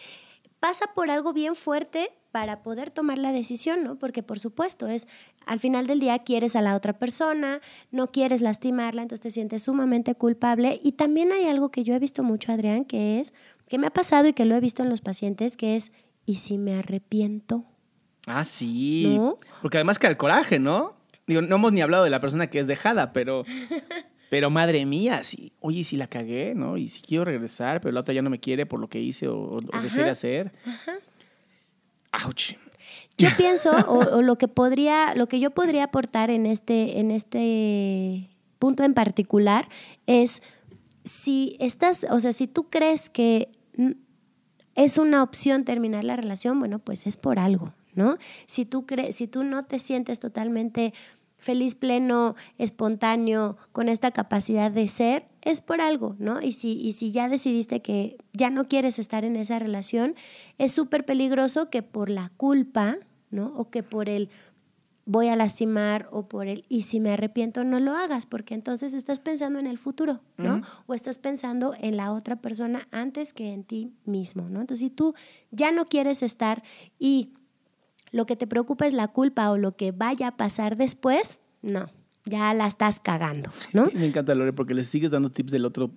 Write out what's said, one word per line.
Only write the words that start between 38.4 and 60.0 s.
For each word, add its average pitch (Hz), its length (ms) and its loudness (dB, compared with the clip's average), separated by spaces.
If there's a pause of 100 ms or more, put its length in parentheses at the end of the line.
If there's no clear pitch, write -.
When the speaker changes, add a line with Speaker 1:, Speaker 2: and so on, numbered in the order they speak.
Speaker 1:
punto 269 240 2
en 277 100 4
particular 208 720 2 (400)
es, 240 340 4 (640)
si - 560 0
estás, 339 500 2
o 240 100 4
sea, 233 140 2
si 254 140 0
tú - 220 -4
crees 320 400 2
que, 233 400 4 (280)
mm, 254 140 4 (840)
es 277 220 6
una 302 240 6
opción 269 440 2
terminar 226 380 -2
la 247 120 -2
relación, 233 440 -2
bueno, 214 200 -2
pues - 260 -8
es 208 120 -4
por 247 200 0
algo, 185 360 2 (200)
¿no? 226 240 2 (300)
Si 247 180 -2
tú 254 220 -6
cre-, 262 240 -4
si 240 160 -4
tú 254 160 -4
no 277 220 -4
te 269 120 -6
sientes 247 420 -4
totalmente 226 760 -4 (440)
feliz, 254 380 -2
pleno, 240 600 2 (220)
espontáneo, 220 1000 0 (160)
con 233 160 0
esta 233 220 0
capacidad 214 600 0
de 214 160 0
ser, 240 400 0 (140)
es 311 200 0
por 330 200 -2
algo, 240 360 0
¿no? 208 240 -4
Y 262 120 -2
si, 226 180 -4
y 220 220 -4
si 220 180 -4
ya 240 180 -2
decidiste 240 520 0
que 202 360 -4 (140)
ya 247 180 0
no 269 160 -2
quieres 262 320 0
estar 220 280 -4
en 233 100 -2
esa 220 240 -4
relación, 226 560 -2 (420)